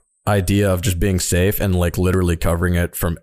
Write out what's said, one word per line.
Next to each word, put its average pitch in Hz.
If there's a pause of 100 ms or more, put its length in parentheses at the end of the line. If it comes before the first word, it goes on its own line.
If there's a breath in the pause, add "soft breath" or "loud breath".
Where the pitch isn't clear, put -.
(280)
idea 101
of 92
just 90
being 95
safe 92
and, 98
like, 87
literally 90
covering 87
it 87
from 85